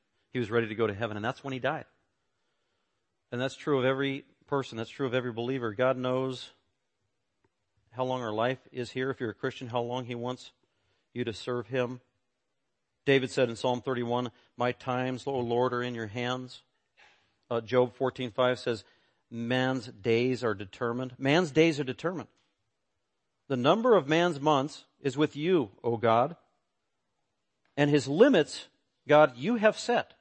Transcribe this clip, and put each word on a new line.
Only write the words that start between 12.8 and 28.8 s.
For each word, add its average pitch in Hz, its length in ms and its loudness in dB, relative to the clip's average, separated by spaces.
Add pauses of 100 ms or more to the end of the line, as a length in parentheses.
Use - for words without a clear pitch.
David 131 260 4
said 131 180 2
in 117 80 -8
Psalm 123 260 -2
thirty-one, 120 480 -4 (260)
"My 123 160 0
times, 127 540 -4
O 139 120 -2
Lord, 120 340 0
are 120 100 -2
in 123 120 -6
your 113 120 -6
hands." 123 560 -6 (880)
Uh, 117 120 -2
Job 123 340 2
fourteen 127 360 -4
five 123 280 2
says, 117 260 -4 (460)
"Man's 123 580 -2
days 120 560 0
are 110 100 0
determined." 120 640 -6
Man's 147 320 2
days 156 300 4
are 143 40 -4
determined. 147 440 -6 (1200)
"The 139 80 -2
number 208 400 4
of 147 100 4
man's 160 320 2
months 143 460 0 (160)
is 131 160 -2
with 147 180 2
you, 151 380 0 (100)
O 117 140 0
God, 117 400 4 (1400)
and 147 140 4
his 135 160 2
limits, 170 600 4 (400)